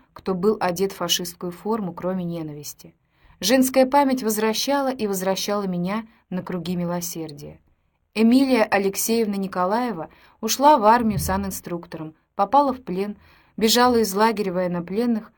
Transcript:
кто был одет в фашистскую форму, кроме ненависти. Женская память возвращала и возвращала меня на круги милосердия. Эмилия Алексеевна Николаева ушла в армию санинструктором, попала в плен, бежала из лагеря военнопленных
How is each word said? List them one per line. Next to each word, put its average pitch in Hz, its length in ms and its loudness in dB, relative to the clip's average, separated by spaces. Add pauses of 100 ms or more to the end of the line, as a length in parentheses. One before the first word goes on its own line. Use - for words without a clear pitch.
(120)
кто - 240 -6
был 202 240 2
одет 185 320 -2
в - 60 -16
фашистскую 180 560 -4
форму, 208 400 -4
кроме 180 320 -6
ненависти. 156 680 -10 (460)
Женская 262 460 4
память 262 380 2
возвращала 220 680 -2
и 220 160 -4
возвращала 196 560 -2
меня 190 420 -4 (240)
на 180 140 -6
круги 180 320 -6
милосердия. 165 840 -8 (520)
Эмилия 240 520 6
Алексеевна 202 720 0
Николаева 190 720 -2 (320)
ушла 277 360 4
в 214 60 0
армию 220 360 4
санинструктором, 175 960 -6 (200)
попала 262 380 2
в 262 80 -12
плен, 196 360 -6 (380)
бежала 233 420 4
из 208 160 2
лагеря 202 400 2
военнопленных 185 840 -2